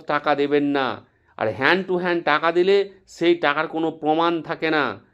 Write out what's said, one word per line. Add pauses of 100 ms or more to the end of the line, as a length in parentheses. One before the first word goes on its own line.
টাকা
দেবেন
না। (520)
আর (120)
hand
to
hand
টাকা
দিলে (300)
সেই (100)
টাকার
কোনো (120)
প্রমাণ (100)
থাকে
না। (300)